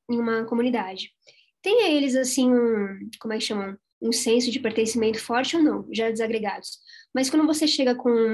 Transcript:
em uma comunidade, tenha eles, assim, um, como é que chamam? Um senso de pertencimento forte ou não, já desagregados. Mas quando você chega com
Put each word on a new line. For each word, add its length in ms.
em 100
uma 260
comunidade, 680
tenha 300
eles, 240
assim, 380
um, 680
como 160
é 40
que 60
chamam? 320
Um 100
senso 380
de 80
pertencimento 600
forte 400
ou 40
não, 300
já 180
desagregados. 680
Mas 140
quando 180
você 200
chega 280
com 160